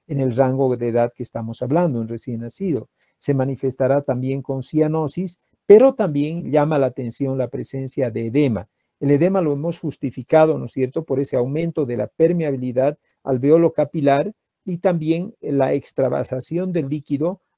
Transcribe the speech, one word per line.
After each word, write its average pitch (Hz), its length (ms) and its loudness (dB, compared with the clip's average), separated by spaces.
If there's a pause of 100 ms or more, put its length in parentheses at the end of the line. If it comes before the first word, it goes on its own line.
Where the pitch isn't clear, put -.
en 139 120 -4
el 127 160 0
rango 131 400 2
de 120 120 -4
edad 117 280 0
que - 80 -10
estamos 113 380 -10
hablando, 135 400 0
un 110 60 -6
recién 117 340 -8
nacido. 120 480 -6 (300)
Se - 160 -2
manifestará 135 680 0
también 131 400 -4
con 135 220 -6
cianosis, 156 760 -2 (280)
pero 247 260 8
también 156 580 -2
llama 147 280 2
la 131 80 2
atención 131 500 -4
la 127 100 -2
presencia 131 600 -6
de 113 160 -4
edema. 113 420 0 (320)
El 143 120 2
edema 180 300 4
lo 151 120 0
hemos 156 260 -6
justificado, 151 760 2
¿no 131 80 -6
es 120 60 -12
cierto?, 135 320 -2
por 135 160 -2
ese 139 180 -2
aumento 151 480 -2
de 120 120 -4
la 113 100 -2
permeabilidad 143 920 0 (260)
alveolo-capilar 147 1120 2 (320)
y 175 120 -6
también 170 640 -2
la 139 320 0
extravasación 139 1000 -4
del 156 180 -4
líquido 151 520 -4 (160)